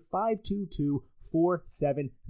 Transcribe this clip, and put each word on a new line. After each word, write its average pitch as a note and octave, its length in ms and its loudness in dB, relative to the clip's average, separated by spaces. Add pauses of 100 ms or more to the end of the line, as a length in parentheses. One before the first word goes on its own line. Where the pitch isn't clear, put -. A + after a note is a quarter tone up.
(120)
five G#3+ 320 0
two G3+ 280 -4
two C#3+ 320 0 (280)
four E3+ 340 4
seven C#3+ 460 -2 (180)